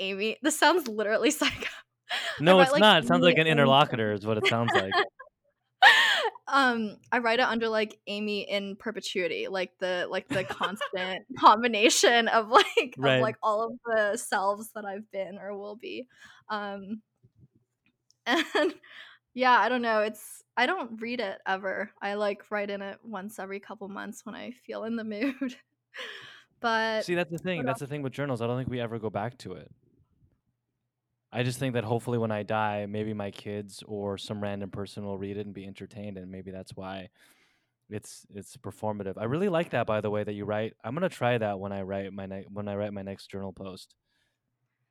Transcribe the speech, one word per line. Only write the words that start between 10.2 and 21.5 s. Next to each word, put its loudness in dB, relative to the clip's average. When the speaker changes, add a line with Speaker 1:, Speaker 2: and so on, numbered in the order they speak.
Speaker 1:
the -2
Speaker 2:
<laughs> -
Speaker 1:
constant -6
<laughs> -12
combination 6
of, 2
like, 4
of, 6
Speaker 2:
Right. 4
Speaker 1:
like, 2
all 2
of -6
the 2
selves -2
that -10
I've -10
been -8
or -10
will -12
be. -10
Um, -8
<laughs> -16
and, 0
yeah, 4
I 4
don't 0
know. 2
It's, -6
I 2
don't -4
read -6
it -6
ever. -4